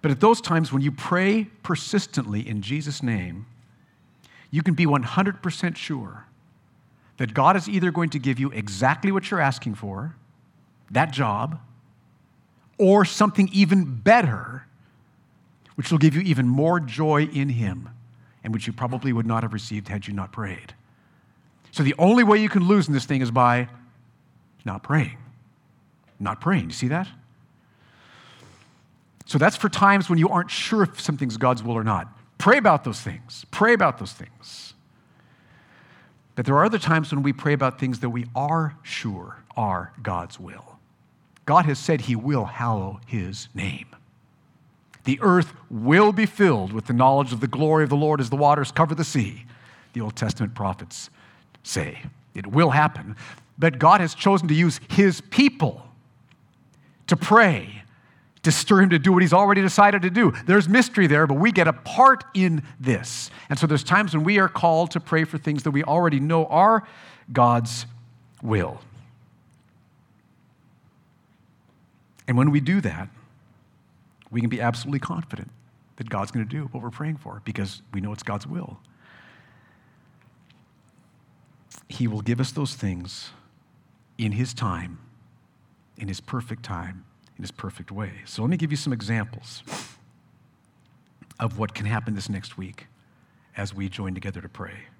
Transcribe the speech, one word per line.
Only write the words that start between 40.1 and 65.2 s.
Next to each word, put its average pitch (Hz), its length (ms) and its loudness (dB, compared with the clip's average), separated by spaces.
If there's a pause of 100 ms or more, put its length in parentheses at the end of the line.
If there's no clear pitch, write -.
will. - 380 -20 (680)
God 160 200 4
has 143 140 0
said 151 220 0
he 120 140 -2
will 120 300 -2
hallow 107 600 -6
his 95 480 -8
name. - 340 -8 (1160)
"The 139 180 -2
earth 180 320 4 (160)
will 147 420 6
be 208 140 0
filled 113 480 2
with 110 120 -6
the 135 80 -4
knowledge 131 400 4
of 117 60 -6
the 131 80 -2
glory 156 360 2
of 139 60 0
the 143 80 2
Lord 151 220 0
as 120 100 -2
the 135 60 -2
waters 143 360 2
cover 160 240 2
the 160 80 -4
sea," - 420 -4 (460)
the 117 100 -8
Old 104 140 -6
Testament 110 400 -4
prophets - 540 -8 (520)
say. 76 420 -8 (300)
It 98 140 -12
will 139 240 2
happen. 147 440 0 (440)
But 156 180 2
God 170 240 8
has 165 140 -2
chosen 190 320 2
to 151 60 4
use 165 340 2
his 196 340 4
people - 640 0 (1200)
to 175 100 2
pray, 165 680 4 (600)
to 160 80 4
stir 190 300 4
him 190 100 6
to 165 80 4
do 170 120 2
what 185 100 6
he's 170 120 4
already 202 280 6
decided 202 420 4
to 185 60 0
do. 185 220 4 (140)
There's 180 240 4
mystery 214 380 4
there, 147 200 4
but 139 80 2
we 202 160 2
get 175 160 4
a 156 60 2
part 254 500 4 (100)
in 170 300 0 (160)
this. 127 500 -4 (200)
And 139 100 -2
so 165 80 2
there's 147 160 0
times 185 300 2
when 156 100 0
we 202 160 4
are 185 100 4
called 165 420 0
to 165 100 -4
pray 160 240 0